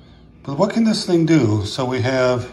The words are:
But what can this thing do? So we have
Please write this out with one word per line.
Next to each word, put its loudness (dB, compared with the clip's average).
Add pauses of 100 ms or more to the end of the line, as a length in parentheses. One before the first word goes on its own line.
(420)
But -10
what 2
can 0
this 0
thing 2
do? 2
So -6
we -4
have 0